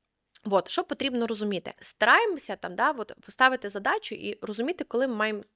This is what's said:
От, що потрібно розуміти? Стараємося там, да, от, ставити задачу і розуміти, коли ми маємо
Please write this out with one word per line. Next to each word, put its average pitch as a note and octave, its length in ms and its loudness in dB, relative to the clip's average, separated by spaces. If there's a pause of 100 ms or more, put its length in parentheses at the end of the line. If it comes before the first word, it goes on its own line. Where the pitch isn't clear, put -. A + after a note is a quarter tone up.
(440)
От, G3 240 2
що F4 160 0
потрібно B3 420 -2
розуміти? G#3 540 -4
Стараємося D#4+ 760 2
там, F3+ 180 -10
да, A#3 160 2
от, B3 220 -6 (160)
ставити B3+ 400 4
задачу A#3 460 -2
і G3+ 280 -6
розуміти, A#3 420 -4
коли B3+ 220 0
ми B3+ 80 -2
маємо G#3+ 280 -2 (140)